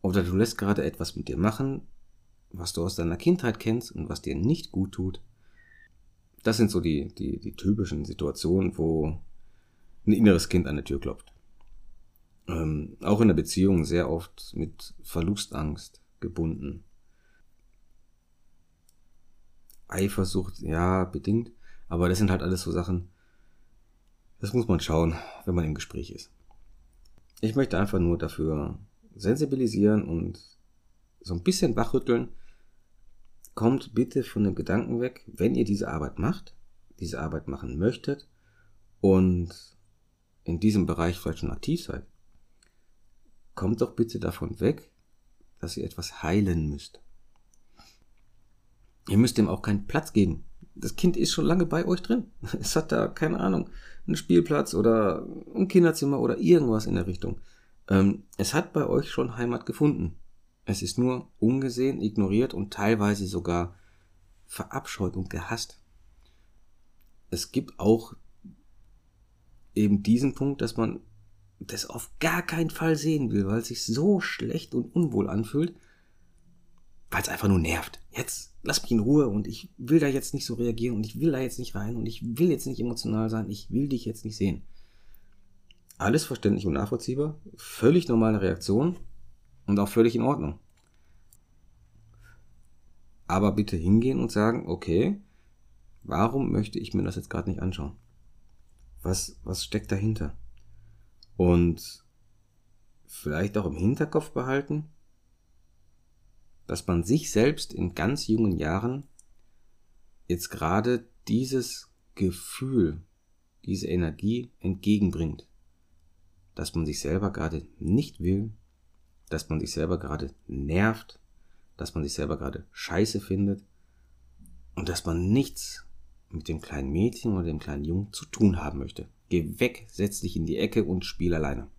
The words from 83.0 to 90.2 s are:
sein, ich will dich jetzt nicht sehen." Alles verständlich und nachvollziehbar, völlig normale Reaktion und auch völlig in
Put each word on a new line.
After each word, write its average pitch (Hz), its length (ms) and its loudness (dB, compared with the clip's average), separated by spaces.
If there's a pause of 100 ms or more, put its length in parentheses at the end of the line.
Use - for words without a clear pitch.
sein, 107 200 -4
ich 104 200 -10
will 139 200 0
dich 127 160 -4
jetzt 110 200 -8
nicht 104 120 -8
sehen." - 260 0 (1300)
Alles 135 260 2
verständlich 104 420 0
und 80 80 2
nachvollziehbar, 127 680 -2 (180)
völlig 160 500 4
normale 110 340 4
Reaktion 101 560 0 (720)
und 101 120 4
auch 101 100 0
völlig 113 260 6
in 117 80 0